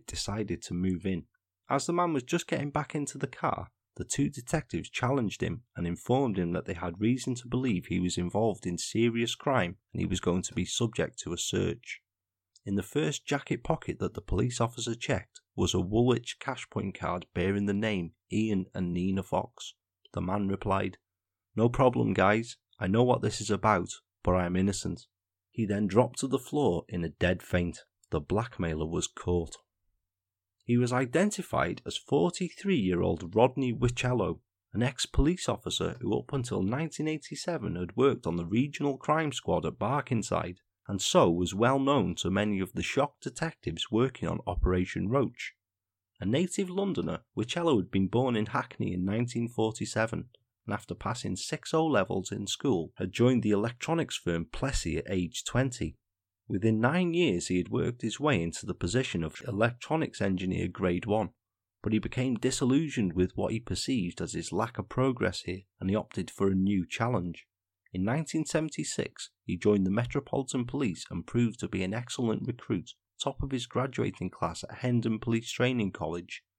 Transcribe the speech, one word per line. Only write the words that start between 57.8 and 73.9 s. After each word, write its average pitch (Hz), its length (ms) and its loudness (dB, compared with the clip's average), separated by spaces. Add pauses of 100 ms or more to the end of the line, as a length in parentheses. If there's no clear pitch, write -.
his 113 180 -4
way 139 200 2
into 85 260 -4
the 90 80 -4
position 92 500 -2
of - 240 -8
electronics 120 720 -2
engineer 92 480 0
grade 90 360 0
one, 104 260 0 (520)
but 107 100 -2
he 107 60 4
became 127 380 -2
disillusioned 127 800 2
with 90 220 2
what - 160 0
he 117 60 0
perceived 120 640 -2
as 85 120 -6
his 82 200 -6
lack 107 260 -2
of 98 100 -6
progress 127 540 0
here, 92 200 -8 (180)
and 92 100 0
he 101 60 2
opted - 340 -4
for 98 180 2
a 98 60 4
new 95 320 2
challenge. 92 640 -2 (440)
In 92 120 -2
nineteen 151 400 0
seventy-six, - 840 -4 (140)
he 90 120 -4
joined 101 300 4
the 92 40 2
Metropolitan 123 760 -2
Police 120 440 -4
and 87 160 -6
proved 120 340 2
to 98 80 -4
be 95 140 -2
an 92 100 -2
excellent 113 540 -2
recruit, 117 460 -4 (280)
top - 220 -2
of 139 80 -4
his 127 160 -4
graduating 120 640 -2